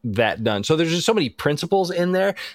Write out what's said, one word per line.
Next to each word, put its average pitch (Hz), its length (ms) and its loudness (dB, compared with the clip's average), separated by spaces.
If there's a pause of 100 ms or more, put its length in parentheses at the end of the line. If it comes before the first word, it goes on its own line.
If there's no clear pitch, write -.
that 110 400 0
done. 107 200 0
So 160 120 2
there's 165 140 0
just 170 160 0
so 226 80 4
many 170 160 0
principles 170 600 0
in 175 220 0
there. 190 220 0 (200)